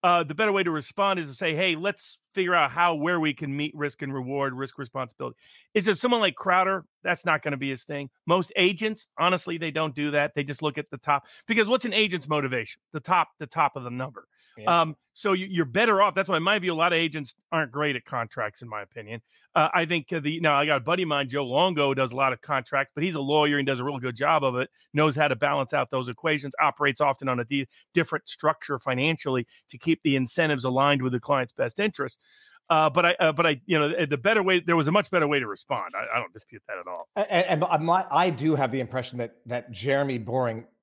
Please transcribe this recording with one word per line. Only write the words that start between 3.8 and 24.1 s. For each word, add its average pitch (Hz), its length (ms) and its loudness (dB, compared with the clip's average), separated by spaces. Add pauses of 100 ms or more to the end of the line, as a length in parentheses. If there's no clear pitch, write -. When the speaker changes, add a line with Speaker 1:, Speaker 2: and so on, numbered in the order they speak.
Speaker 1:
and 139 100 -8
reward, 135 400 -4
risk 131 240 -8
responsibility." 127 600 -10 (380)
It's 196 120 2
just 202 140 2
someone 240 200 2
like 190 140 2
Crowder, 185 500 2 (200)
that's 185 200 -2
not 156 160 2
gonna 143 160 -4
be 139 140 -4
his 131 140 -8
thing. 143 260 -8 (160)
Most 175 300 2
agents, 202 500 0 (100)
honestly, 175 420 0
they 160 120 -4
don't 156 240 -2
do 147 160 -2
that. 143 240 0
They 147 80 -2
just 139 180 -6
look 151 160 -2
at 147 140 -10
the 135 80 -12
top, 143 280 0 (200)
because 208 220 2
what's 247 160 2
an 233 80 -2
agent's 180 360 0
motivation? 131 520 -2 (120)
The 156 60 -8
top, 170 300 0 (100)
the 151 80 -12
top 147 300 0
of 127 80 -10
the 120 60 -8
number. 123 360 -10 (320)
Speaker 2:
Yeah. 170 240 2
Speaker 1:
Um, 160 140 -2 (180)
so 202 180 0
you, 190 140 0
you're 180 180 0
better 196 380 4
off. 202 120 4
That's 190 140 -2
why, 185 80 0
in 160 60 0
my 202 160 2
view, 175 160 -2
a - 20 -4
lot 170 160 2
of 165 60 2
agents 156 360 -4 (160)
aren't 151 220 -2
great 143 240 -2
at 120 80 -8
contracts, 117 560 -6
in 120 80 -16
my 107 140 -10
opinion. 113 400 -14 (320)
Uh, 156 180 4
I 170 140 0
think, 165 260 -4
uh, 165 80 -2
the, 156 200 -4
now 151 160 4
I 147 100 4
got 151 100 2
a 131 40 0
buddy 175 240 0
of 160 40 -4
mine, 143 220 -2
Joe 139 140 -2
Longo, 147 440 2
who 139 60 2
does 131 180 0
a 123 40 -8
lot 135 180 2
of - 80 -14
contracts, 139 520 -2
but 151 80 -4
he's 175 120 -2
a 151 60 -4
lawyer 147 360 2
and 139 100 0
does 131 140 -2
a 127 40 -6
real 143 140 -6
good 123 180 -6